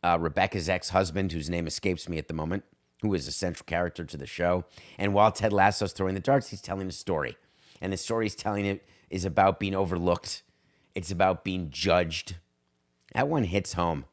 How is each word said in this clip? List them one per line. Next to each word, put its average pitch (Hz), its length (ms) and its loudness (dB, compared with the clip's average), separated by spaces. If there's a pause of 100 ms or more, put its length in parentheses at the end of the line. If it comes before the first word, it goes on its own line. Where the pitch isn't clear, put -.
uh, 87 160 4
Rebecca's 85 480 0
ex-husband, 92 640 0
whose 80 180 -6
name 85 180 -2
escapes 90 420 -4
me 82 80 -4
at 78 100 -8
the - 60 -8
moment, 82 320 -4 (360)
who 107 120 0
is 71 160 -4
a - 20 -8
central 87 340 -4
character 85 380 -2
to 78 140 -12
the 67 100 -10
show. 90 380 0 (340)
And 101 140 0
while 104 180 8
Ted 107 220 0
Lasso's 101 400 4
throwing 95 220 -2
the 98 40 -2
darts, 135 300 2
he's 98 120 -12
telling 95 260 -6
a 90 40 -6
story. 76 460 -4 (420)
And 95 140 -4
the 92 40 -4
story 113 280 -2
he's 101 100 -4
telling 101 300 -2
it 98 200 -2 (240)
is 90 140 -4
about 95 360 4
being 98 140 -2
overlooked. 87 720 0 (500)
It's 92 160 -6
about 92 340 2
being 90 280 -4
judged. 85 640 0 (760)
That 135 160 2
one 147 160 2
hits 92 280 0
home. 82 400 0